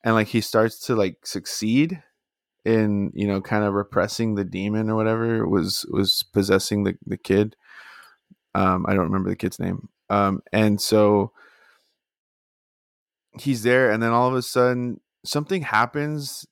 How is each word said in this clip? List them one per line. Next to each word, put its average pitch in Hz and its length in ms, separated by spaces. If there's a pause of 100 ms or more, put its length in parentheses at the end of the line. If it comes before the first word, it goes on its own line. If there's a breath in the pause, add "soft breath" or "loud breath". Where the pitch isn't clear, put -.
And, 113 100
like, 107 140
he 117 120
starts 110 460
to, 127 80
like, 101 320
succeed 127 760 (640)
in, 104 500
you 104 120
know, 98 140
kind 104 240
of 101 100
repressing 104 600
the 101 100
demon 104 440
or 110 80
whatever 113 520
was, 92 420
was 98 320 (100)
possessing 101 520
the, 98 120 (100)
the 98 120
kid. 104 380 (960 loud breath)
Um, 95 340
I 98 60
don't 95 100
remember 95 260
the 92 60
kid's - 220
name. 92 300 (200)
Um, 101 340 (100)
and 104 280
so 104 520 (2000 soft breath)
he's 127 240
there, 123 280
and 113 120
then 117 80
all 120 180
of 127 60
a 127 80
sudden 123 580 (240)
something 151 380
happens 139 880